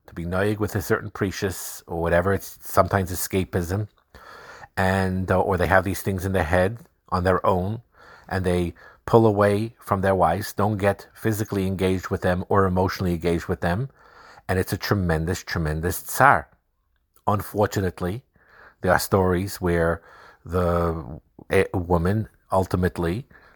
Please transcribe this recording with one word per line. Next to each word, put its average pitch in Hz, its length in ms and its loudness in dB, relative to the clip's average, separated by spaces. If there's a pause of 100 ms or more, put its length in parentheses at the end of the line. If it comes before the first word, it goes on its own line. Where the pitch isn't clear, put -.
to - 80 -20
be 85 100 -8
noyig 98 340 0
with 104 160 -2
a 104 60 0
certain 101 300 -2
precious - 760 -4
or 85 140 -6
whatever. 85 320 2
It's - 300 -6
sometimes 92 500 0
escapism, 95 760 -4 (880)
and, 95 560 0
uh, 92 80 4
or 92 200 2
they 87 80 2
have 92 180 4
these 95 160 -4
things 92 240 -4
in 95 80 -2
their 92 120 2
head 90 340 0 (320)
on 90 140 -2
their 90 200 2
own, 101 380 -2 (460)
and 92 160 -2
they 90 280 0 (320)
pull 113 220 6
away 104 540 2
from 98 200 -2
their 95 140 4
wives, 90 380 2
don't 104 260 0
get 98 340 0
physically 104 540 -2
engaged 95 420 0
with 95 140 -4
them 90 260 0
or 98 160 4
emotionally 92 480 0
engaged 85 360 -2
with 87 120 -4
them. 95 300 -2 (580)
And 95 100 0
it's - 140 -2
a 101 60 -4
tremendous, 87 640 0
tremendous 80 580 -4
tsar. 127 480 2 (800)
Unfortunately, 101 960 -2 (600)
there 92 100 2
are 80 60 2
stories 92 640 0
where 85 420 0 (420)
the, 85 760 -2 (300)
a 98 240 4
woman 90 540 0 (220)
ultimately 90 760 0 (300)